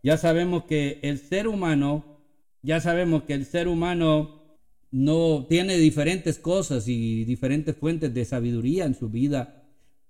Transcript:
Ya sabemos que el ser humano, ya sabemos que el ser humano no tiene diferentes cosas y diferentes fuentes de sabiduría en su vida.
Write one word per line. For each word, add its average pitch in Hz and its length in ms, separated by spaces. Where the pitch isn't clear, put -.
Ya 151 160
sabemos 170 460
que 143 400
el 143 160
ser 196 280
humano, 151 720
ya 156 180
sabemos 170 420
que 147 120
el 135 100
ser 170 220
humano 165 920
no 151 580
tiene 180 300
diferentes 160 640
cosas 151 480
y 113 380
diferentes 135 500
fuentes 160 360
de 117 140
sabiduría 123 600
en 131 100
su 117 140
vida. 123 600